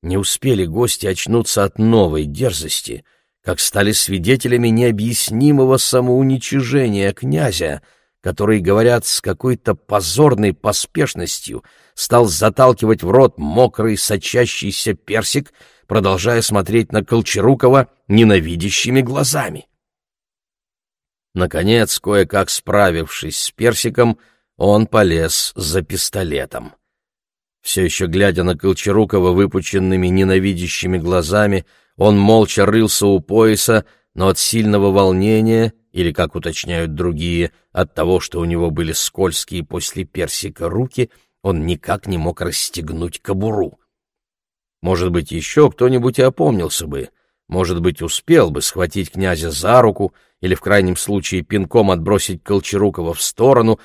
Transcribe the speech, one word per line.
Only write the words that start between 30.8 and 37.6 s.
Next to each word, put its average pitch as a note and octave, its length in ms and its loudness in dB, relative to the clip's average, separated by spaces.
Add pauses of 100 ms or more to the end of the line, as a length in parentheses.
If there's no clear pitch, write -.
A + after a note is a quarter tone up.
глазами, F2+ 680 0 (320)
он G#2 220 4
молча G#2 480 4
рылся G#2+ 400 2
у G2 140 4
пояса, A2 640 2 (300)
но F#2 140 0
от F#2 100 0
сильного G#2 540 2
волнения, A2 800 2 (180)
или, E2+ 220 -2
как E2+ 220 -4
уточняют E2 600 -6
другие, E2+ 580 -4 (200)